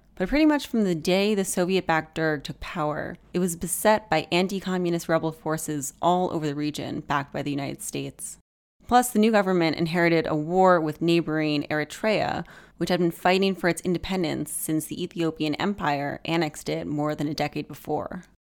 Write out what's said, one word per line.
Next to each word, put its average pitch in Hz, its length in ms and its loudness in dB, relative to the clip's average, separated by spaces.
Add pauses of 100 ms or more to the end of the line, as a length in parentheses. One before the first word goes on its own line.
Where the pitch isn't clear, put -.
(140)
But 185 140 -2
pretty 302 180 4
much 294 200 2
from 226 160 0
the 180 140 2
day 196 400 2
the 196 80 2
Soviet-backed 175 720 0
Derg 156 260 0
took - 160 -12
power, 156 580 -6 (160)
it 180 60 0
was 175 160 0
beset 214 560 0
by 160 220 2
anti-communist 180 760 0
rebel 160 220 2
forces 156 720 -6
all 180 300 2
over 156 120 -2
the 143 120 -2
region 147 440 -6
backed 143 320 -4
by 143 100 -4
the 143 100 -4
United 139 300 -6
States. - 540 -10 (520)
Plus, 247 220 4
the 214 100 2
new 220 100 6
government 185 460 4
inherited 170 500 2
a - 80 0
war 175 460 4
with 151 220 -4
neighboring 156 680 2
Eritrea, 165 720 -2 (340)
which 170 100 -2
had 180 100 2
been 170 140 2
fighting 190 420 2
for 180 140 -2
its 170 140 -2
independence 170 680 -2
since - 360 -4
the 156 140 -8
Ethiopian 160 560 -2
Empire 147 680 -2
annexed 165 440 -2
it 165 180 -4
more 151 280 -2
than 147 140 -4
a 156 60 -6
decade 147 340 -4
before. 151 560 -8 (180)